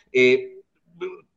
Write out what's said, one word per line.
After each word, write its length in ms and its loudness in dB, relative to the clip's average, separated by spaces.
eh, 480 0